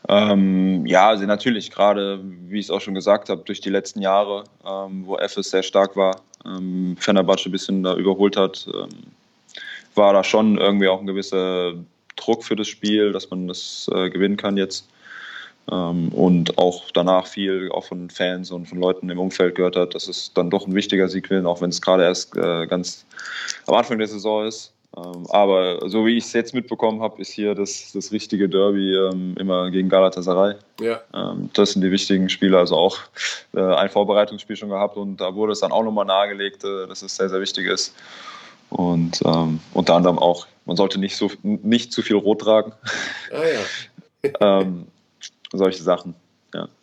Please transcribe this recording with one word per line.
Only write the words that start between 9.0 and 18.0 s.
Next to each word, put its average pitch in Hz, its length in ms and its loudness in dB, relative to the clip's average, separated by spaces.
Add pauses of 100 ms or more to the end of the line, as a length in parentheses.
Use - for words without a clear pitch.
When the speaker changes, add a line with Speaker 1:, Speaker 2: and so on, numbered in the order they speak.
Speaker 1:
war 101 180 6
da 95 100 6
schon 107 340 4
irgendwie 98 320 4
auch 95 100 2
ein 98 80 -10
gewisser 92 680 -2 (440)
Druck 113 260 -2
für - 120 -2
das 104 120 -4
Spiel, 104 460 2
dass 95 160 -8
man 92 180 -6
das, - 460 -10
äh, 92 160 0
gewinnen 98 280 0
kann 101 200 -2
jetzt. - 320 -4 (840)
Ähm, 87 380 -2
und 90 480 2
auch - 340 0
danach 92 340 2
viel 95 460 -4
auch - 140 -6
von 87 240 -10